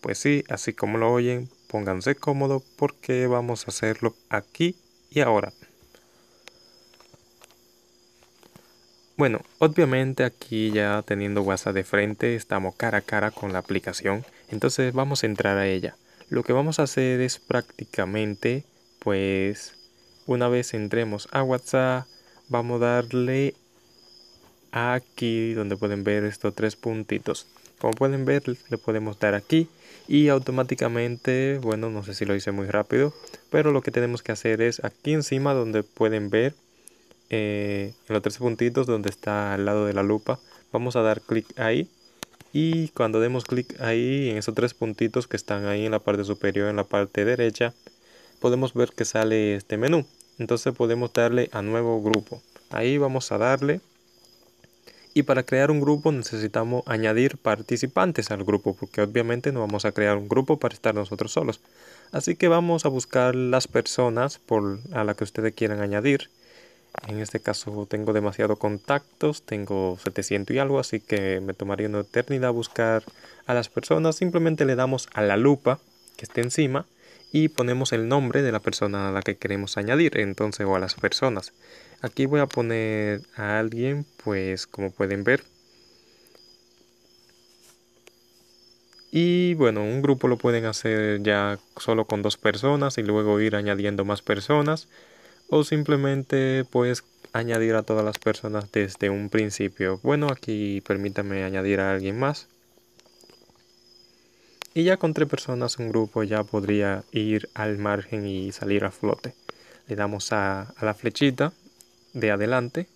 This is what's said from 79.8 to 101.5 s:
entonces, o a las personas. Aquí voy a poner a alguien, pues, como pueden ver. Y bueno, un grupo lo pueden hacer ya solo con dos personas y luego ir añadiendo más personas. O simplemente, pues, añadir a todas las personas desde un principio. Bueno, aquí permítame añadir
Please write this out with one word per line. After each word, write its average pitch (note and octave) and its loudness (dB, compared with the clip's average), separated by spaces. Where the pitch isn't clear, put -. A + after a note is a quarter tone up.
entonces, G#2 -2
o F#2+ 2
a - 2
las F#2 -2
personas. - -2
Aquí C3 -2
voy D3 2
a C#3 2
poner A2 -2
a G#2+ -2
alguien, A#2+ -2
pues, F#2+ -2
como G2 -6
pueden G2+ -2
ver. B2+ 2
Y F3 4
bueno, A2+ 4
un A#2+ 0
grupo C3+ 4
lo B2 4
pueden A#2 2
hacer G#2+ 0
ya G2+ 2
solo A2+ 2
con G#2 -2
dos G#2 -2
personas C3+ 0
y A#2 -2
luego G#2 2
ir G#2+ 2
añadiendo G2+ 0
más G2+ -2
personas. D3 0
O D3+ 6
simplemente, C#3 0
pues, B2 0
añadir A2+ 2
a A2 2
todas G#2+ 0
las G#2+ -2
personas G#2+ -4
desde G2+ 0
un G2+ -4
principio. G2 -2
Bueno, D3 2
aquí G#2 -4
permítame G2 -4
añadir F#2+ 0